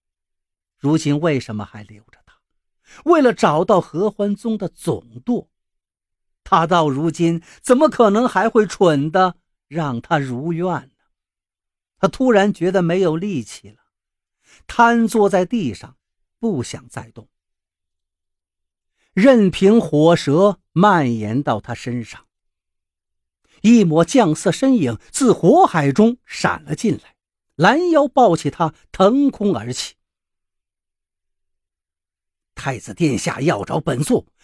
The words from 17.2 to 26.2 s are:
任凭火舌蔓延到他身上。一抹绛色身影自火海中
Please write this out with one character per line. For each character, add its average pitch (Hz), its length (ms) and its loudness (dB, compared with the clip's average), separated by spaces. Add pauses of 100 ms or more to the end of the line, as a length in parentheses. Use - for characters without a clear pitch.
任 220 340 4
凭 208 300 2
火 160 340 2
舌 180 460 0 (120)
蔓 165 440 2
延 110 260 -4
到 117 160 -4
他 117 160 -12
身 120 300 -10
上。 - 220 -20 (1400)
一 226 200 6
抹 165 220 2
绛 180 300 2
色 170 180 -2
身 269 220 0
影 127 240 -2 (120)
自 247 220 2
火 302 320 4
海 147 260 0
中 220 360 2